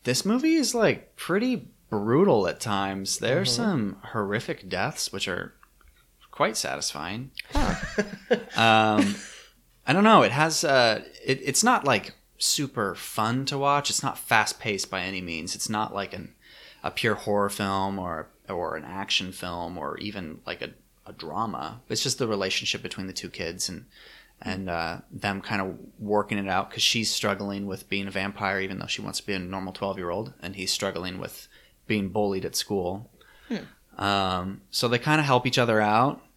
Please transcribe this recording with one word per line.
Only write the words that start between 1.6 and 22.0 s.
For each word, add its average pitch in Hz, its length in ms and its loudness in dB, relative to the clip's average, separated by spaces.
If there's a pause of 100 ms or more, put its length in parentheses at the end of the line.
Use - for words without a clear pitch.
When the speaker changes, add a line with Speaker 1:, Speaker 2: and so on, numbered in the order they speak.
Speaker 1:
brutal 113 560 6
at 78 140 -2
times. 98 580 -2
There 113 200 2
are 123 40 0
Speaker 2:
Mm-hmm. 127 80 0
Speaker 1:
some 170 460 0 (160)
horrific 104 560 -2
deaths, 98 440 -2
which 98 140 -4
are 87 280 -6 (760)
quite 202 260 0
satisfying. 87 760 -6 (220)
Speaker 3:
Huh. - 220 2 (560)
Speaker 1:
<laughs> 240 60 4 (200)
Um, 110 600 6 (720)
I 156 60 4
don't 196 120 6
know. 214 180 10
It 104 100 6
has, 156 300 2
uh, 123 400 6 (220)
it, 135 180 0
it's - 220 2
not, 233 200 4
like, 117 300 2 (240)
super 110 560 0
fun 117 520 -2
to 139 120 -4
watch. 143 320 2
It's - 140 0
not - 140 -4
fast-paced 107 720 0
by 95 120 -2
any 95 180 -4
means. 85 360 -6
It's - 120 -6
not, 107 260 -2
like, 98 180 -4
an, 87 220 -12 (500)
a 78 80 -2
pure 110 240 2
horror 101 340 0
film 98 480 -2
or, 85 300 -6 (200)
or 85 280 -4
an 76 80 -10
action 92 480 -4
film 87 460 -8
or 76 200 -6
even, 98 480 -8
like, 87 160 -8
a, - 80 -8 (360)
a 98 60 -18
drama. 90 760 -6
It's 123 140 -2